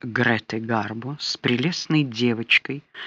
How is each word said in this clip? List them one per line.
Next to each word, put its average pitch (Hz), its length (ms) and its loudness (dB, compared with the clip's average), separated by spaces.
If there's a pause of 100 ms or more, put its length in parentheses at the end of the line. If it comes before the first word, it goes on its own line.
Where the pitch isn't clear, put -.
Греты 113 580 0
Гарбо, 113 600 -4
с - 180 -6
прелестной 147 680 2
девочкой, 120 800 0 (240)